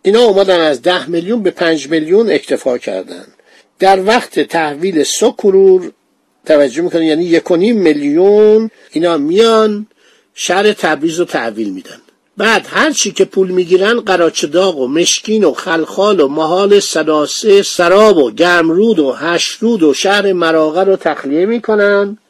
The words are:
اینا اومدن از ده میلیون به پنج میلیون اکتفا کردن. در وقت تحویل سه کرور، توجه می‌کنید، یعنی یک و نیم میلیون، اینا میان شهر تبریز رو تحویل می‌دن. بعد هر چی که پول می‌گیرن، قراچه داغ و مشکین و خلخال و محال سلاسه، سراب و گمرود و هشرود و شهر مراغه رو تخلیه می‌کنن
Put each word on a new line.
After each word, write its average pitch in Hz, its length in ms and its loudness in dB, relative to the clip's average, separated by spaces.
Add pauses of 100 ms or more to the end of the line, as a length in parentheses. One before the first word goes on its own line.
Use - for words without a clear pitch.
اینا 208 200 2
اومدن 190 380 4
از 147 220 0
ده 175 280 -2
میلیون 185 340 -4
به 175 80 0
پنج 156 380 -4
میلیون 170 420 0
اکتفا 131 460 -4
کردن. 92 480 -10 (540)
در 190 260 2
وقت 220 340 -2
تحویل 156 640 -2
سه 226 280 0
کرور، 190 600 2 (540)
توجه 143 360 2
می‌کنید، 170 260 -2
یعنی 160 180 0
یک 165 260 0
و 175 40 2
نیم 214 220 2
میلیون، 196 920 2 (220)
اینا 165 260 0
میان 214 720 0 (460)
شهر 202 400 0
تبریز 160 460 -4
رو 170 60 0
تحویل 113 440 -6
می‌دن. - 320 -14 (360)
بعد 220 320 -2
هر 240 220 -2
چی 208 200 -4
که 190 140 0
پول 190 260 -2
می‌گیرن، 185 480 0
قراچه 175 480 -2
داغ 175 300 0
و 127 100 -2
مشکین 175 560 -2
و 156 100 2
خلخال 185 640 -2
و 139 80 2
محال 180 520 0
سلاسه، 156 840 0
سراب 190 540 2
و 123 140 2
گمرود 175 680 2
و 139 120 0
هشرود 170 720 -2
و 143 100 4
شهر 196 400 0
مراغه 160 500 0
رو 190 120 2
تخلیه 151 500 -4
می‌کنن 208 720 -2 (120)